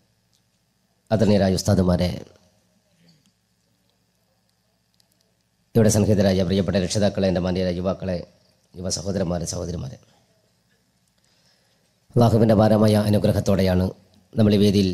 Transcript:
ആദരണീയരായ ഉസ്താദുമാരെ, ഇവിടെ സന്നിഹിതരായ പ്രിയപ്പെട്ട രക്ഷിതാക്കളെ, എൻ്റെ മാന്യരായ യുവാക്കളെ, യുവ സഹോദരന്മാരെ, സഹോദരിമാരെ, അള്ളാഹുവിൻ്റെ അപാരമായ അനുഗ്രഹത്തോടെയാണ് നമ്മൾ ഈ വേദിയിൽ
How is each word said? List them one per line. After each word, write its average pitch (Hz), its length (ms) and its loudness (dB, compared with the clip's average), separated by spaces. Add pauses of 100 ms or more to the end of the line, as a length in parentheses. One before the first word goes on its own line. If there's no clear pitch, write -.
(1120)
ആദരണീയരായ 101 440 2
ഉസ്താദുമാരെ, 90 560 0 (3750)
ഇവിടെ 113 140 4
സന്നിഹിതരായ 98 540 2
പ്രിയപ്പെട്ട 92 340 -2
രക്ഷിതാക്കളെ, 98 520 -2
എൻ്റെ 90 120 -2
മാന്യരായ 90 340 -4
യുവാക്കളെ, 90 420 -6 (580)
യുവ 90 140 -10
സഹോദരന്മാരെ, 87 560 -6
സഹോദരിമാരെ, 85 540 -10 (2250)
അള്ളാഹുവിൻ്റെ 113 400 4
അപാരമായ 107 400 4 (140)
അനുഗ്രഹത്തോടെയാണ് 95 760 0 (500)
നമ്മൾ 104 200 2
ഈ 104 40 2
വേദിയിൽ 101 360 2